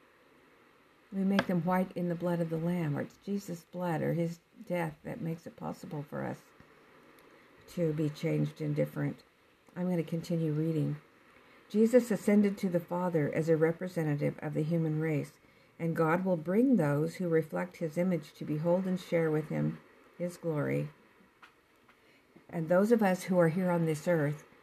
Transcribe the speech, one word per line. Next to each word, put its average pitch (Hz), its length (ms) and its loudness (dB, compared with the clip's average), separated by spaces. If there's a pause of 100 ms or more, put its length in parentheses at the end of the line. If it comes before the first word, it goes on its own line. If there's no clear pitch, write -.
(1120)
We 196 100 -2
make 196 240 2
them 180 160 0
white 185 320 0
in 175 140 -2
the 170 60 0
blood 170 260 -2
of 170 80 -2
the 165 80 -4
Lamb, 165 400 -2
or - 60 -4
it's - 160 -10
Jesus' 196 520 -8
blood 175 300 -4
or 143 140 -2
his 165 260 -2 (260)
death 170 380 -4
that - 160 -10
makes 165 260 -8
it - 80 -16
possible 151 540 -10
for 139 160 -8
us 127 140 -8 (1400)
to 165 180 0
be 151 160 0
changed 151 540 -2
and 151 120 -2
different. 147 480 -4 (540)
I'm 180 140 -2
gonna 170 120 0
continue 165 520 -2
reading. 151 420 0 (720)
"Jesus 226 420 6
ascended 202 480 4
to 190 120 -2
the 170 100 2
Father 170 540 0
as 156 160 0
a 160 60 6
representative 156 840 0
of 151 160 -8
the 151 80 0
human 160 360 0
race, 151 400 -2 (400)
and 165 160 -2
God 165 300 2
will 185 140 0
bring 214 380 4
those 151 400 2
who 180 120 -4
reflect 165 480 0
his 165 220 -6
image 175 360 -2
to - 120 -12
behold 170 400 0
and 185 120 -2
share 165 320 0
with 156 200 -2
him 156 280 -2 (380)
his 175 220 -6
glory. 147 500 -2 (1600)
And 165 180 -6
those 196 240 6
of 220 100 4
us 185 220 2
who 180 140 2
are 170 100 8
here 180 220 0
on 170 140 2
this 156 220 -2
earth, 151 380 0 (180)